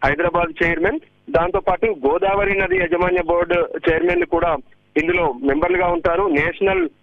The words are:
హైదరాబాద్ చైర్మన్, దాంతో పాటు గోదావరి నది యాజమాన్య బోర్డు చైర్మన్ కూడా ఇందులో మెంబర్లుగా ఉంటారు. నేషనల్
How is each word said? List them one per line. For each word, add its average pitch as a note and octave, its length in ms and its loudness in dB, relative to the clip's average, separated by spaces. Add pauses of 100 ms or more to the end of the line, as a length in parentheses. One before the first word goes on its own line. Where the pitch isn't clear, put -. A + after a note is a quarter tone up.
హైదరాబాద్ E3+ 600 0
చైర్మన్, E3+ 340 0 (320)
దాంతో F3+ 300 0
పాటు F#3 260 0
గోదావరి G3 720 0
నది F#3 200 0
యాజమాన్య F3 440 0
బోర్డు E3+ 460 0 (220)
చైర్మన్ E3+ 340 0
కూడా E3 320 0 (400)
ఇందులో E3 360 0
మెంబర్లుగా D#3 540 0
ఉంటారు. F3 420 0
నేషనల్ F3 600 0 (140)